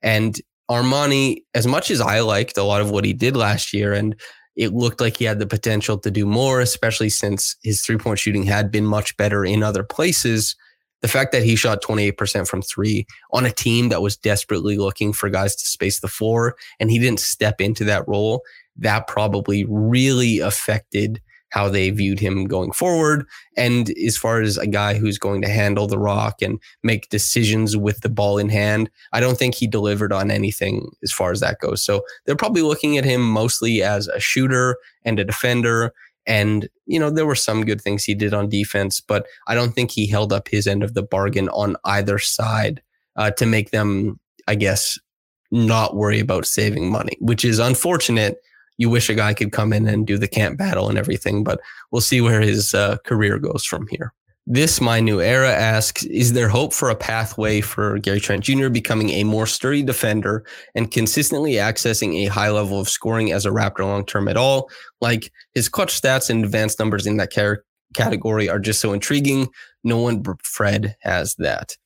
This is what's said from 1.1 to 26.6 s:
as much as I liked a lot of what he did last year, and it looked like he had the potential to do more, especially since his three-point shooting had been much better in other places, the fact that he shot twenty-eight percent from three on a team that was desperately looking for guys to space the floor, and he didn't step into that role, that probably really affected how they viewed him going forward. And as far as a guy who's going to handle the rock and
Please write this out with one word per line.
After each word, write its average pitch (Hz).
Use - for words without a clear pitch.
as 117
much 143
as 135
I 107
liked 110
a 101
lot 101
of 104
what 101
he 101
did 123
last 104
year, 101
and 107
it 107
looked 120
like 113
he 120
had 107
the 101
potential 104
to 104
do 101
more, 127
especially 117
since -
his 107
three-point 110
shooting 104
had 101
been 107
much 107
better 101
in 104
other 104
places, 120
the -
fact 135
that 123
he 113
shot 107
twenty-eight 104
percent 101
from 95
three 104
on 127
a 120
team 120
that 90
was 101
desperately 101
looking 101
for 104
guys 98
to -
space -
the -
floor, 117
and 110
he 113
didn't 120
step -
into 107
that 104
role, 107
that 110
probably 101
really 117
affected 107
how 101
they 98
viewed 98
him 95
going 92
forward. 160
And 120
as 113
far 113
as 104
a -
guy 104
who's 104
going 101
to 98
handle 104
the 104
rock 104
and 104